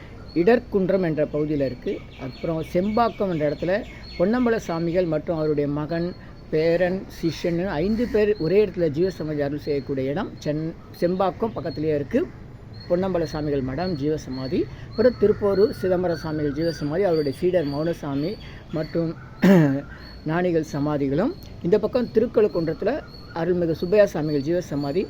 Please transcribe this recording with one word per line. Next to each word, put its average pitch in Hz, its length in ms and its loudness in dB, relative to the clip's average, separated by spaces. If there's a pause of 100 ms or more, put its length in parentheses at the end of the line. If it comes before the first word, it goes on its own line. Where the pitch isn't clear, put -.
(340)
இடர்குன்றம் 190 760 4
என்ற 151 180 0
பகுதியில 151 440 0
இருக்கு. 123 240 -6 (280)
அப்புறம் 160 380 -4 (140)
செம்பாக்கம் 208 600 0
என்ற 151 160 0
இடத்துல 160 260 0 (420)
பொன்னம்பல 226 380 2 (120)
சாமிகள் 170 460 0
மற்றும் 156 260 -2
அவருடைய 147 280 2
மகன், 160 400 -2 (440)
பேரன், 170 480 2 (180)
சிஷ்யன்னு 170 480 -2
ஐந்து 202 460 0
பேர் 208 280 4
ஒரே 185 260 4
இடத்துல 175 240 0
ஜீவசமாதி 156 520 -2
அருள் 143 240 -4
செய்யக்கூடிய 135 460 -2
இடம் 175 180 -4 (140)
சென்-, 156 320 -2 (240)
செம்பாக்கம் 185 560 0
பக்கத்துலயே 156 440 -2
இருக்கு 226 220 0 (680)
பொன்னம்பல 175 420 0
சாமிகள் 147 380 -2
மடம் 170 280 -2
ஜீவசமாதி. 139 600 -2 (300)
அப்புறம் 233 300 4
திருப்போரூர் 202 540 4
சிதம்பர 180 420 0
சாமிகள் 151 420 -2
ஜீவசமாதி, 160 460 0
அவருடைய 156 340 2
சீடர் 175 360 2
மௌனசாமி 156 580 -2 (400)
மற்றும் 160 380 -2 (320)
<clears throat> 156 480 6 (400)
ஞானிகள் 165 420 0
சமாதிகளும். 147 600 0 (280)
இந்த 175 180 4
பக்கம் 226 340 0
திருக்கழுக்குன்றத்துல 208 800 2 (400)
அருள்மிகு 170 480 0
சுப்பையா 202 240 6
சாமிகள் 151 420 -2
ஜீவசமாதி. 156 640 -2